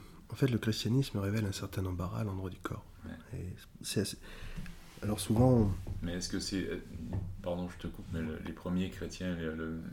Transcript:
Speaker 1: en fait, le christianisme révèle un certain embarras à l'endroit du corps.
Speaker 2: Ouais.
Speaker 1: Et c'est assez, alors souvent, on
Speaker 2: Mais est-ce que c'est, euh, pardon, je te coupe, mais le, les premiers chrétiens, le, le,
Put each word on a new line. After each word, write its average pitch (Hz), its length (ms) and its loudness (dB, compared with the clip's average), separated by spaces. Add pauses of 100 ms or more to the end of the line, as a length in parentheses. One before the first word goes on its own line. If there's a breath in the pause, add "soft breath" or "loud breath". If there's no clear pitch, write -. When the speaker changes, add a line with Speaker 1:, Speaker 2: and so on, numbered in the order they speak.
(280 loud breath)
Speaker 1:
en - 80 -6
fait, 139 100 4
le 117 120 6
christianisme 113 600 2
révèle 104 260 2
un 98 80 2
certain 95 340 -2
embarras 92 340 -2
à 110 40 2
l'endroit 95 260 -2
du - 80 -10
corps. - 260 -6 (200)
Speaker 2:
Ouais. - 360 -8
Speaker 1:
Et 87 60 -4 (360)
c'est - 200 2
assez, - 160 0 (840 loud breath)
alors 104 200 2
souvent, 120 300 8
on 110 200 8 (320)
Speaker 2:
Mais 87 120 -2
est-ce 90 140 -2
que 95 120 0
c'est, 95 280 0
euh, 85 120 -2 (600)
pardon, 87 300 -2
je - 80 -12
te - 80 -6
coupe, - 260 -8
mais 82 80 -2
le, 80 240 -2
les 82 80 -4
premiers 90 380 0
chrétiens, 92 460 -4
le, 80 180 -2
le, 80 260 -2 (120)